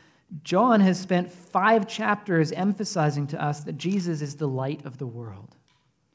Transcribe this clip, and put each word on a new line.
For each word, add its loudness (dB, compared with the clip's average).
John 4
has 4
spent 0
five 2
chapters 0
emphasizing 0
to -8
us -4
that -10
Jesus -2
is -8
the -4
light -4
of -14
the -8
world. -14